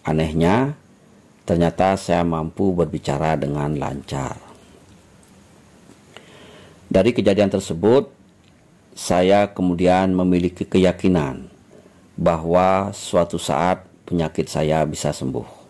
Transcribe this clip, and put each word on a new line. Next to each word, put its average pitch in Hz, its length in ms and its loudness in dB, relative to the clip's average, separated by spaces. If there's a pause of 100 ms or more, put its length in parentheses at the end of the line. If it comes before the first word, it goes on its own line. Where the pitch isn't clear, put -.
Anehnya, 82 680 0 (720)
ternyata 90 480 2
saya 87 320 -2
mampu 82 480 -2
berbicara 78 640 -2
dengan 73 380 -4
lancar. 135 580 -8 (2500)
Dari 98 240 4
kejadian 101 380 2
tersebut, 101 560 2 (840)
saya 92 600 2
kemudian 90 580 2
memiliki 90 560 0
keyakinan 90 800 0 (720)
bahwa 90 720 2
suatu 87 480 -2
saat 87 460 -2 (180)
penyakit 82 480 -4
saya 78 320 0
bisa 76 320 -4
sembuh. 65 320 -8 (220)